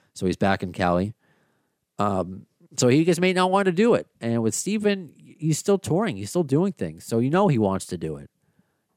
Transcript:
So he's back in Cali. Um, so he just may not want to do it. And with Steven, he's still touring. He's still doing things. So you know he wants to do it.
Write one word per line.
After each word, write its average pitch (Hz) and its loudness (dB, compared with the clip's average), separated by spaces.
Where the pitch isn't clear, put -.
So 95 -4
he's 87 -2
back 98 0
in 90 -8
Cali. 90 0
Um, 95 -4
so 127 2
he 147 4
just 175 2
may 185 2
not 185 2
want 196 2
to 185 2
do 214 4
it. 80 0
And 117 -2
with 110 0
Steven, 202 -4
he's - -4
still 202 2
touring. 165 -2
He's 101 -10
still 175 0
doing 156 0
things. 82 -8
So 113 -2
you 127 0
know 190 4
he 131 2
wants 95 0
to 90 -8
do 80 -6
it. 71 -16